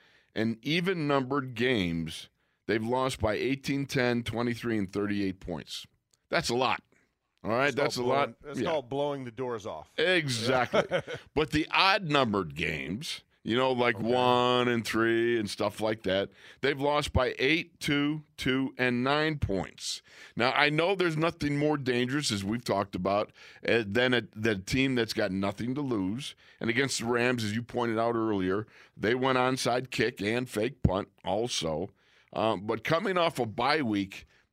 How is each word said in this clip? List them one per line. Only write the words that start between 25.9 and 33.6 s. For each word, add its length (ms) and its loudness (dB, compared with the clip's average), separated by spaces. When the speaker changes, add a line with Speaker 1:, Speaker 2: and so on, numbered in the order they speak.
Speaker 1:
And 100 -2
against 300 0
the 40 -6
Rams, 400 0
as 100 -2
you 80 -2
pointed 360 -2
out 160 2
earlier, 520 0
they 180 2
went 220 2
onside 540 0
kick 320 -4
and 260 -2
fake 340 -4
punt 260 2
also. 640 -2
Um, 340 0
but 180 -4
coming 340 0
off 200 2
a 60 0
bye 380 2